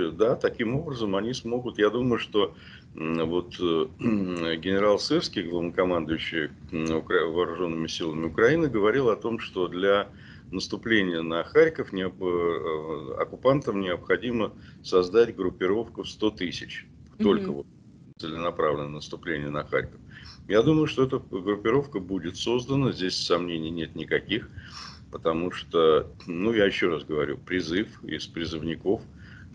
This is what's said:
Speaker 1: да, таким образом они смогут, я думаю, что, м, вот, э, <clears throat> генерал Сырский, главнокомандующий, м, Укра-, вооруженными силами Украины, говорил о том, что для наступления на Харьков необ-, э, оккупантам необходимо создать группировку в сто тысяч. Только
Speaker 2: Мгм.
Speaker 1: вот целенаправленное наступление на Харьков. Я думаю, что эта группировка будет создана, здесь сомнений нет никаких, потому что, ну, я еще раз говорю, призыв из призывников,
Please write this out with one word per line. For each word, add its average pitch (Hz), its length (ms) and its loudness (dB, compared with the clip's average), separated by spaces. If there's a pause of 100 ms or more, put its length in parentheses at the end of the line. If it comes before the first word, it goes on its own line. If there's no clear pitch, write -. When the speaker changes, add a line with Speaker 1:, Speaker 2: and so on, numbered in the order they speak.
(140)
Speaker 1:
да, 107 240 4
таким 117 380 -2
образом 123 420 -2
они 110 160 -2
смогут, 120 460 -4
я 104 120 8
думаю, 123 280 2
что, - 360 0 (400)
м, 80 340 -2
вот, 87 300 -2
э, 82 280 2 (120)
<clears throat> 90 580 0
генерал 98 420 4
Сырский, 147 440 0
главнокомандующий, 85 1080 0 (200)
м, 80 260 0
Укра-, 80 300 2
вооруженными 82 600 -2
силами 80 400 -4
Украины, 131 420 4
говорил 113 400 4
о 101 80 4
том, 113 220 -4
что 92 280 -4
для 98 440 2 (400)
наступления 95 720 0
на 82 200 -2
Харьков 156 500 2
необ-, 95 300 -4
э, 80 960 -2
оккупантам 123 600 -4
необходимо 95 720 -2 (280)
создать 92 540 4
группировку 95 680 -2
в - 60 -10
сто 107 220 -2
тысяч. - 560 -8 (340)
Только 185 300 4
Speaker 2:
Мгм. - 20 -4
Speaker 1:
вот 71 100 -8 (560)
целенаправленное 80 720 -2
наступление 76 640 -6
на 73 140 -4
Харьков. - 360 -4 (460)
Я 104 160 6
думаю, 156 240 6
что 131 180 2
эта 131 140 -2
группировка 104 800 0
будет 90 380 -4
создана, 127 560 0
здесь 90 240 -2
сомнений 85 540 0
нет 82 240 -6
никаких, 80 540 -2 (640)
потому 82 400 0
что, 80 600 4 (140)
ну, 92 260 0
я 107 120 6
еще 95 260 2
раз 73 140 -4
говорю, 71 340 -2
призыв 90 640 -2
из 78 240 -8
призывников, 82 760 -4 (520)